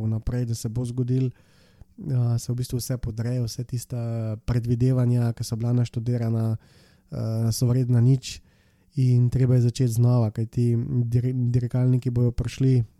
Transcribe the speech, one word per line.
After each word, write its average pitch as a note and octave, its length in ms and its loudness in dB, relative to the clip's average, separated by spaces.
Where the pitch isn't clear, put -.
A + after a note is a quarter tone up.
vnaprej, A2 420 -2
da A#2 100 -4
se A2+ 140 -6
bo A#2+ 160 -4
zgodilo, B2+ 460 -2
eh, - 1080 -6
se - 140 -6
v A#2+ 40 -4
bistvu B2 220 -6
vse B2 200 -6
podre, A#2 420 -6
vse A#2+ 240 -6
tista A#2 800 -6
predvidevanja, A#2+ 880 2
ki A2+ 120 -10
so - 120 -6
bila A#2 160 -2
naštudirana, A#2 840 0
eh, A2+ 400 -2
so B2+ 140 0
vredna B2 340 2
nič B2+ 400 2
in B2 340 4
treba B2+ 240 2
je B2 60 6
začeti A#2+ 320 2
znova, A#2+ 380 4
kajti A#2 440 0
dir-, B2 300 0
dirkalniki B2+ 600 0
bojo A#2+ 240 2
prišli B2 500 2